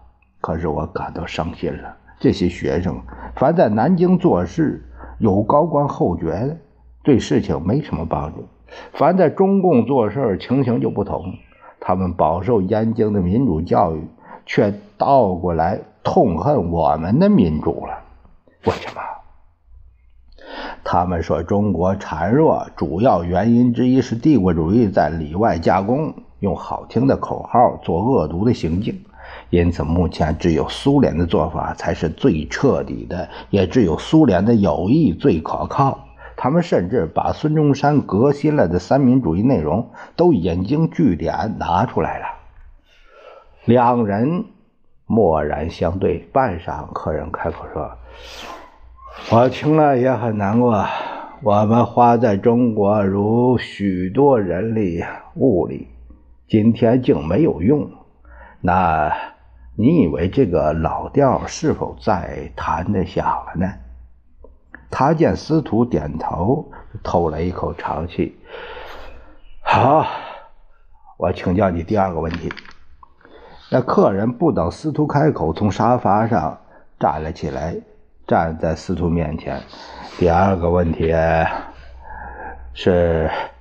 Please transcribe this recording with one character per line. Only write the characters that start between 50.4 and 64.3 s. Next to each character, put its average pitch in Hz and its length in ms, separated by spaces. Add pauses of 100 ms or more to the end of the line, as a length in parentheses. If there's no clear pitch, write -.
过， 110 260 (560)
我 104 220
们 113 200
花 120 320
在 113 200
中 117 360
国 104 320
如 110 540
许 95 500
多 131 300
人 101 380
力 90 260 (320)
物 127 320
力， 65 220 (580)
今 110 260
天 120 300
竟 78 240
没 92 160
有 - 180
用。 135 300 (720)
那 82 520 (640)
你 139 280
以 90 40
为 76 220
这 127 180
个 78 260
老 80 360
调 135 400
是 - 260
否 - 260
再 71 540
谈 - 380
得 95 120
响 - 220
了 - 300
呢？” 90 100 (1200)